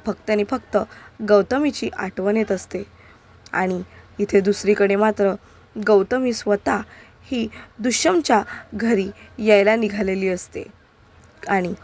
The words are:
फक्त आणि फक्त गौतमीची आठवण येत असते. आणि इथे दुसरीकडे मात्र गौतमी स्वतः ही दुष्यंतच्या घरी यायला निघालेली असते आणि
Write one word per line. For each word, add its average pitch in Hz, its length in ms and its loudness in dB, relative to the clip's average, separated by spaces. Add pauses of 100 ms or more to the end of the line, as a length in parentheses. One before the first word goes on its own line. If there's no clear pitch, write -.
फक्त - 240 -6
आणि 208 200 0
फक्त 240 280 -4 (520)
गौतमीची 233 680 2
आठवण 196 400 -2
येत 214 140 0
असते. 185 320 -6 (680)
आणि 185 280 -2 (380)
इथे 202 200 2
दुसरीकडे 196 560 2
मात्र 208 380 2 (540)
गौतमी 226 460 2
स्वतः 214 440 -2 (540)
ही 226 160 -2 (320)
दुष्यंतच्या 254 600 2 (320)
घरी 208 340 0 (320)
यायला 214 360 6
निघालेली 202 520 -2
असते - 360 -6 (840)
आणि 185 260 0 (100)